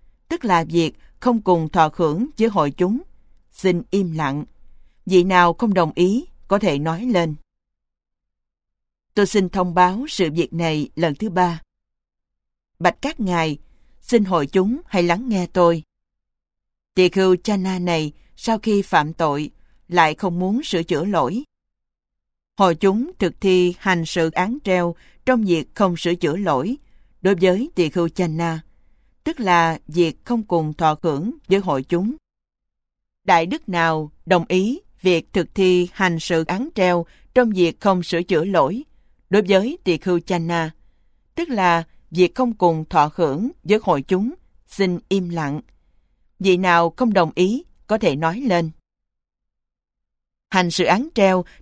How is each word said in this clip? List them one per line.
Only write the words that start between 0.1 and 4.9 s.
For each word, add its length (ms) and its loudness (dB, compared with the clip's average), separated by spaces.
tức 180 -6
là 180 2
việc 320 -2
không 220 0
cùng 280 2
thọ 260 2
hưởng 320 -2
với 120 2
hội 220 0
chúng, 300 -2
xin 300 0
im 200 0
lặng. 340 -4